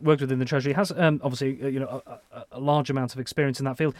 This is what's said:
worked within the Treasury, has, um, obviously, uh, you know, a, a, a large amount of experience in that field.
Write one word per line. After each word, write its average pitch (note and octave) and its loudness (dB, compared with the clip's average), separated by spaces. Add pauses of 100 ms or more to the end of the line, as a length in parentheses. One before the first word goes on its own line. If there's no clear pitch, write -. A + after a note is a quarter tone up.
worked D3+ 6
within C3 0
the C3 2
Treasury, C3+ 0
has, F#3 2
um, D#3+ 4
obviously, C3+ -2
uh, C#3 0
you C3+ -2
know, C3+ -6
a, - -18 (240)
a, A#2 -16
a A#2+ -14
large D3 2
amount C3+ -2
of C3 -8
experience C#3 -2
in C#3 -2
that C3 -4
field. D#3 0